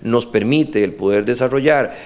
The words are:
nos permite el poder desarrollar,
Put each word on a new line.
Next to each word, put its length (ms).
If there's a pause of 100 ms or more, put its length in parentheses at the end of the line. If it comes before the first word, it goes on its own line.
nos 240
permite 580
el 100
poder 300
desarrollar, 720 (100)